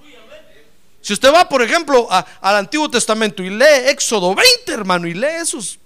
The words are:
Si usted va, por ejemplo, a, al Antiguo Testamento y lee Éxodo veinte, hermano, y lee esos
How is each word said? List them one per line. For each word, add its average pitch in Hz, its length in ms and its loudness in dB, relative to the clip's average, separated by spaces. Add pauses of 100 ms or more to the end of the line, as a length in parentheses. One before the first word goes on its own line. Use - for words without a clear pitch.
(1000)
Si - 120 -6
usted 262 200 4
va, 349 160 6
por 262 140 0
ejemplo, 269 460 0
a, 185 120 2 (200)
al 196 140 0
Antiguo 285 340 -2
Testamento 214 540 -2
y 185 80 -8
lee 262 380 4
Éxodo 202 460 -2
veinte, 480 380 -2
hermano, 185 360 -2
y 170 60 -6
lee 302 260 -4
esos 311 460 -10